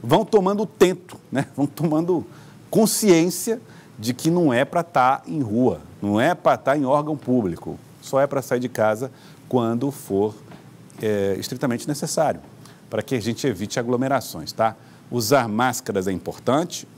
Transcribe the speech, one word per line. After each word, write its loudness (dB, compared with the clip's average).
vão 4
tomando 2
tento, 2
né? -2
Vão 0
tomando -2
consciência 2
de -4
que -2
não 4
é 4
pra -2
tá 2
em -4
rua, 0
não 0
é 4
pra 2
tá 0
em 0
órgão 0
público, -4
só -2
é 2
pra -4
sair -2
de -4
casa 0
quando 0
for, -2
é, 0
estritamente -4
necessário, -2
pra -4
que -4
a -2
gente -4
evite -4
aglomerações, -4
tá? 0
Usar 2
máscaras -2
é -2
importante -4